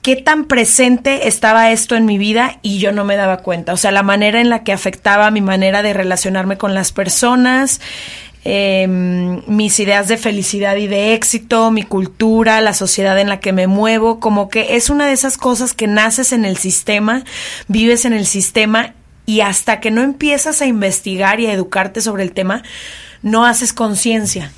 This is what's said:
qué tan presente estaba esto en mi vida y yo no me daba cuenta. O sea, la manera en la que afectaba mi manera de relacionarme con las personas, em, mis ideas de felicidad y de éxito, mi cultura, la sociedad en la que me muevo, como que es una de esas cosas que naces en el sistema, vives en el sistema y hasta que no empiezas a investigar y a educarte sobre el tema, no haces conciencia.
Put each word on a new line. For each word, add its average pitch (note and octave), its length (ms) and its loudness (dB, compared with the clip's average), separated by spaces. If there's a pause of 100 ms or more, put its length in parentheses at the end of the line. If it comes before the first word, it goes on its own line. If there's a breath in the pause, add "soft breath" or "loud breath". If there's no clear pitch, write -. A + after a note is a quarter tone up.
qué B3+ 160 2
tan D4+ 300 0
presente B3 800 2
estaba A3+ 420 4
esto A3+ 240 0
en A3+ 120 2
mi G#3 100 2
vida G#3+ 460 0
y G3+ 160 -4
yo G3 140 0
no G3+ 120 -2
me G3+ 120 0
daba F#3+ 220 0
cuenta. F3 360 -4
O - 20 -2
sea, G3 140 0
la G3 140 2
manera G#3 360 2
en A#3+ 80 4
la A3+ 140 0
que G3+ 100 -2
afectaba G3+ 580 2
mi G#3+ 120 0
manera F#3+ 400 2
de G#3 100 0
relacionarme F#3+ 640 -2
con G3 160 -4
las F#3+ 200 -4
personas, B3+ 880 0 (640 loud breath)
em, F#3 1040 0
mis G#3 320 2
ideas G3+ 280 2
de A3+ 80 0
felicidad G3+ 600 -2
y G#3 100 -2
de G3+ 260 0
éxito, A3+ 600 0
mi A3 100 0
cultura, A3 800 2
la G#3+ 100 2
sociedad F#3+ 460 0
en G3+ 100 0
la G3 120 -4
que G3 120 -2
me F#3 140 2
muevo, A3 540 2
como G#3 280 0
que A3+ 280 -2
es A#3 120 0
una C#4+ 160 2
de C#4+ 80 2
esas C4+ 240 -2
cosas B3 380 -2
que G#3+ 140 -4
naces A3 440 0
en A3+ 140 2
el F#3+ 100 -2
sistema, G#3+ 680 -2 (420 loud breath)
vives A3+ 400 2
en A#3 80 2
el G#3 100 -2
sistema G#3+ 680 -2 (320)
y G#3+ 140 0
hasta G#3 400 0
que A3 100 -2
no A3+ 120 2
empiezas C#4+ 600 0
a C#4 40 0
investigar G3 760 0
y A#3 80 0
a G#3+ 40 -2
educarte F#3+ 480 -4
sobre G3+ 220 -4
el F3+ 100 -4
tema, G3 300 -4 (580 loud breath)
no A3 240 2
haces A#3+ 300 2
conciencia. G#3 840 -2